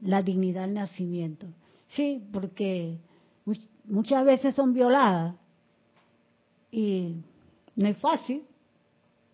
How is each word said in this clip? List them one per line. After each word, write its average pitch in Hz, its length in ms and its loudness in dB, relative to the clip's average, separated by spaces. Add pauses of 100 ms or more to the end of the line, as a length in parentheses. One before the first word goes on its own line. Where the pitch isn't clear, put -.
la 196 200 2
dignidad 185 420 -2
del 196 100 -4
nacimiento. 175 760 -6 (420)
Sí, 285 320 -4 (100)
porque 185 680 -4 (480)
much-, - 220 -6 (180)
muchas 262 400 2
veces 269 300 4
son 262 180 2
violadas 233 640 4 (1400)
y 190 440 -2 (600)
no 202 120 2
es 208 100 0
fácil 285 460 -2 (920)